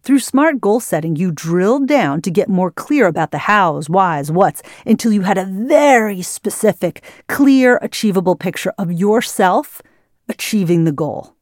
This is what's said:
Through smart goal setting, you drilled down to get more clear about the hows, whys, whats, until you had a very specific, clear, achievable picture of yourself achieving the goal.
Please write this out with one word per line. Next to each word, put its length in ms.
Through 160
smart 420
goal 200
setting, 360
you 160
drilled 560
down 340
to 80
get 200
more 200
clear 360
about 240
the 80
hows, 500
whys, 420
whats, 320
until 300
you 80
had 160
a 80
very 760
specific, 840
clear, 540
achievable 560
picture 400
of 160
yourself 880
achieving 540
the 80
goal. 520